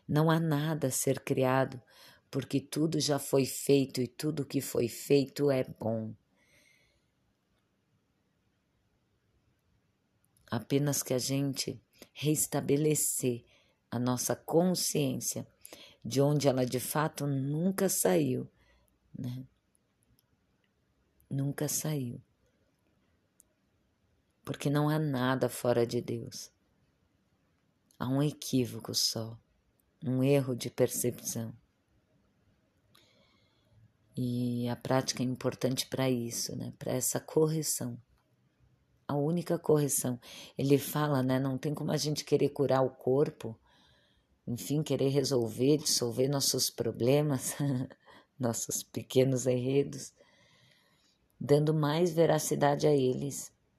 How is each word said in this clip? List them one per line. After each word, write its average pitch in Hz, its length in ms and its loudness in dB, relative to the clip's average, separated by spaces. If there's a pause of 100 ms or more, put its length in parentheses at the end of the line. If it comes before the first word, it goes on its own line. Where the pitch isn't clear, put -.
Não 156 240 4
há 160 80 4
nada 156 480 0
a 123 40 -2
ser 135 280 0
criado, 131 600 0 (520)
porque 131 280 -4
tudo 151 400 -2
já 139 200 0
foi 139 260 0
feito 135 560 2
e 123 60 -2
tudo 156 360 -4
que - 160 -4
foi 120 280 -2
feito 143 640 2
é 131 120 2
bom. 110 520 -6 (4000)
Apenas 139 540 0
que - 100 -4
a 127 60 2
gente 135 600 -4 (320)
restabelecer 143 1300 0 (460)
a 117 60 -2
nossa 123 380 0
consciência 147 1120 0 (560)
de 120 180 0
onde 143 260 4
ela 127 180 4
de 123 140 -2
fato 151 460 -2
nunca 156 640 0
saiu, 135 600 2 (680)
né? 127 280 -8 (1800)
Nunca 139 380 -2
saiu. 139 540 -4 (2250)
Porque - 260 -4
não 147 200 2
há 151 80 2
nada 131 520 0
fora 120 360 2
de 120 160 -2
Deus. 117 500 -10 (1500)
Há 131 100 -4
um 135 160 0
equívoco 120 720 -4
só, 113 420 -4 (640)
um 127 200 0
erro 135 320 4
de 123 140 -8
percepção. - 840 -2 (2500)
E 120 540 -2
a 120 60 -4
prática - 460 0
é 123 40 -2
importante 127 640 -2
pra 131 220 -2
isso, 120 460 -4
né? 120 240 -8
Pra 117 140 -4
essa 127 260 -2
correção. 156 800 -2 (1080)
A 143 80 -2
única 165 420 0
correção. 139 600 2 (380)
Ele 139 200 6
fala, 147 440 0
né? 131 180 2
Não 135 180 -2
tem 147 160 -4
como 151 180 -4
a 156 60 0
gente 147 260 -2
querer 139 260 2
curar 131 320 2
o 127 80 2
corpo, 131 720 -2 (920)
enfim, 139 320 -2
querer 135 280 0
resolver, 127 680 2
dissolver 127 500 0
nossos 135 440 0
problemas, 131 800 0 (400)
<laughs> - 460 -20
nossos - 420 -2
pequenos 127 640 0
enredos, 135 640 -2 (1300)
dando 147 320 4
mais 156 400 2
veracidade 151 760 2
a 151 40 6
eles, 135 600 0 (260)